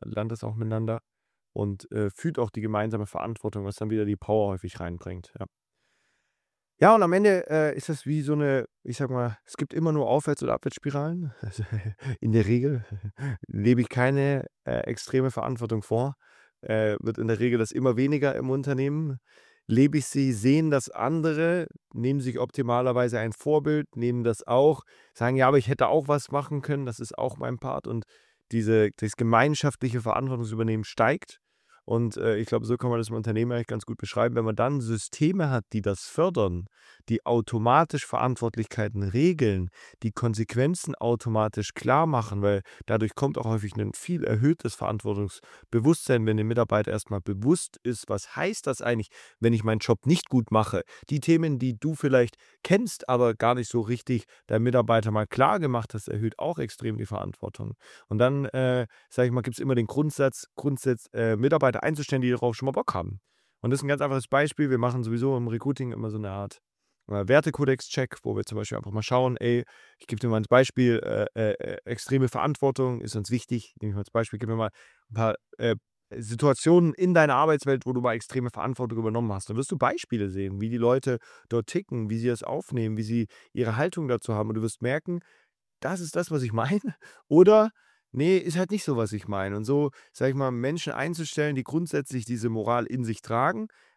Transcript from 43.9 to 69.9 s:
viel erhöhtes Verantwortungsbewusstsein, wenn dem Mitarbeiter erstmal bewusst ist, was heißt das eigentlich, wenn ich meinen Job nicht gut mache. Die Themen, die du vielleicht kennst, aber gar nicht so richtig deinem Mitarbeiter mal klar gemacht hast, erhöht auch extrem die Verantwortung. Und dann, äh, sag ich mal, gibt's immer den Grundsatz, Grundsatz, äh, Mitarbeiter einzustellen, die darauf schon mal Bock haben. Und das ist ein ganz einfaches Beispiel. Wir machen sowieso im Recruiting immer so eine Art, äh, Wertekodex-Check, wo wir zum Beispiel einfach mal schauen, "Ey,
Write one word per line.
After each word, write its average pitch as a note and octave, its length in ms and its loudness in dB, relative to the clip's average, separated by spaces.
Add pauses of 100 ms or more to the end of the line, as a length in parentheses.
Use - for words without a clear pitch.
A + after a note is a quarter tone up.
viel - 300 -6
erhöhtes A#2 520 0
Verantwortungsbewusstsein, A2 1500 0
wenn A2 100 2
dem G#2+ 100 0
Mitarbeiter A2 440 2
erstmal G#2 300 -4
bewusst A2 600 0
ist, A#2+ 260 -4
was - 280 -6
heißt F#3 320 -4
das C3 160 -4
eigentlich, A#2 240 -2 (320)
wenn A#2 140 4
ich G#2+ 100 0
meinen A2 160 2
Job - 260 0
nicht E3 240 2
gut B2 220 2
mache. G#2+ 320 2 (260)
Die C#3+ 100 0
Themen, D#3+ 380 2
die A#2+ 220 -2
du D#3 160 -2
vielleicht C3 400 4 (280)
kennst, G3+ 460 0
aber B2 240 4
gar A#2 220 2
nicht B2 140 -4
so A#2+ 120 0
richtig A#2 440 -2 (220)
deinem A2 160 2
Mitarbeiter A#2 460 4
mal G#2+ 160 0
klar D#3 340 2
gemacht B2 360 -2
hast, G#2+ 120 -8
erhöht G#2+ 300 -4
auch D#3+ 220 -4
extrem A2+ 380 -6
die G#2+ 100 -6
Verantwortung. G#2 640 -8 (340)
Und G#2+ 120 -4
dann, C3+ 260 4
äh, B2+ 420 0 (220)
sag B2+ 160 2
ich A#2+ 60 2
mal, B2 100 0
gibt's A#2 180 -6
immer C3 160 2
den A#2 120 2
Grundsatz, C#3+ 680 0
Grundsatz, C3+ 580 -2
äh, A2+ 220 0
Mitarbeiter C3+ 480 2
einzustellen, D3 380 -2
die B2 100 2
darauf A#2+ 240 0
schon B2+ 100 -6
mal C3+ 60 0
Bock G#3 220 -2
haben. F#2+ 260 -4 (420)
Und A#2 100 0
das C3+ 80 0
ist C#3 40 -6
ein C#3+ 60 -4
ganz C#3+ 120 2
einfaches C3+ 260 -2
Beispiel. D3 420 2
Wir C3 80 4
machen A#2+ 260 0
sowieso A#2+ 340 0
im A#2+ 100 -2
Recruiting B2 440 -4
immer A2 180 -6
so G#2+ 80 -6
eine G#2 140 -6
Art, G2+ 280 -8 (500)
äh, G2+ 180 -2
Wertekodex-Check, C3+ 960 0
wo A2+ 120 -4
wir G#2 100 -4
zum G#2+ 120 -10
Beispiel G#2+ 200 -8
einfach - 140 -10
mal G#2+ 120 -4
schauen, B2+ 340 0
"Ey, A#2+ 260 0 (340)